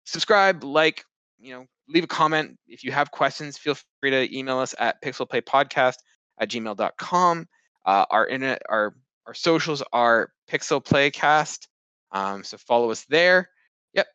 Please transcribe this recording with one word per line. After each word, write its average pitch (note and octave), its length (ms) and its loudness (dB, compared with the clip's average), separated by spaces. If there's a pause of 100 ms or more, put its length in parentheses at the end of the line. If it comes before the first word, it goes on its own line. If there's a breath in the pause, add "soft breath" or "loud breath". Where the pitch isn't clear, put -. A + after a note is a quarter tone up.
subscribe, F#3+ 600 2
like, D3+ 380 0 (360)
you B2+ 160 -20
know, B2+ 100 -18 (240)
leave E3 160 2
a - 40 -8
comment. D#3 580 -2
If - 180 -20
you B2+ 80 -8
have C#3+ 180 -2
questions, C#3+ 460 -4
feel D3 180 -4 (260)
free C#3 100 0
to C3 260 0
email C3 220 -4
us C3 200 -4
at A#2 220 -2
pixelplaypodcast C3 920 -2 (460)
at A2 100 -4
gmail A2 260 -8
dot G2 220 -4
com. F3 480 0 (400)
Uh, G2 240 4
our A2 160 2
internet, C3 420 -4
our, G#2+ 260 -2 (320)
our A2+ 60 -16
socials D#3+ 500 0 (120)
are A#2 360 2 (200)
Pixel C#3+ 340 -2
Playcast. D3 840 2 (460)
Um, G2 320 -6
so - 140 -16
follow A#2+ 320 0
us - 180 -8
there. F3+ 400 4 (460)
Yep, G3+ 200 0